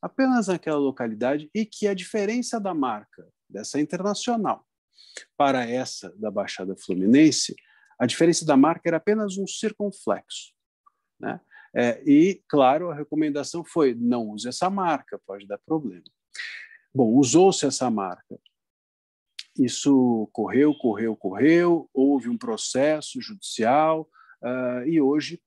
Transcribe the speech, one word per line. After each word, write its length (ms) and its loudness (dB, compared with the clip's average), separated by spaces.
apenas 460 0
naquela 300 -2
localidade, 760 -2
e 100 -2
que 220 -6
a 80 0
diferença 640 -4
da 160 -4
marca 540 -6
dessa 320 -6
internacional 840 -4
para 320 2
essa 480 -8
da 140 -6
Baixada 440 -6
Fluminense, 800 2
a 80 0
diferença 380 2
da 120 4
marca 320 4
era 80 0
apenas 400 -2
um 100 -6
circunflexo, 1040 -6
né? 200 -8
É, 300 0
e, 420 6
claro, 420 4
a 40 -8
recomendação 680 -6
foi, 320 2
"Não 340 -2
use 180 -10
essa 220 -2
marca, 560 -4
pode 180 -14
dar 140 -10
problema." 460 -6
Bom, 200 4
usou-se 520 6
essa 240 -2
marca. 480 -6
Isso 760 2
correu, 420 2
correu, 420 -2
correu, 760 2
houve 360 2
um 100 -4
processo 840 -2
judicial, 880 0
ah, 460 -6
e 140 2
hoje 460 0